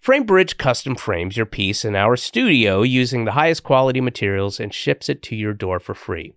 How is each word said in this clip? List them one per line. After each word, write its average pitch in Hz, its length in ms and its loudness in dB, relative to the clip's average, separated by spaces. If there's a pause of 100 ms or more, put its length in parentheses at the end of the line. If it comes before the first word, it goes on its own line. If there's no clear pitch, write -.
Framebridge 214 540 2
custom 131 380 -2
frames 92 400 -4
your 113 100 0
piece 104 380 -4
in 104 120 -2
our 107 200 4
studio 120 680 2
using 127 420 0
the 101 80 -2
highest 160 300 0
quality 131 360 2
materials 101 600 -2
and 104 140 -8
ships - 360 -4
it 139 140 -4
to - 120 -10
your 107 180 -4
door 92 260 -4
for - 140 -10
free. 87 440 -10